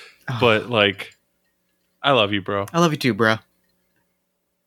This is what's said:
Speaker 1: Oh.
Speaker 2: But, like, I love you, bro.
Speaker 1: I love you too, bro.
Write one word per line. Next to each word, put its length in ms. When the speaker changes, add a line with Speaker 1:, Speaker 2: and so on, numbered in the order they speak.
Speaker 1:
Oh. 120
Speaker 2:
But, 280
like, 480
I 80
love 220
you, 80
bro. 320
Speaker 1:
I 60
love 120
you 60
too, 160
bro. 240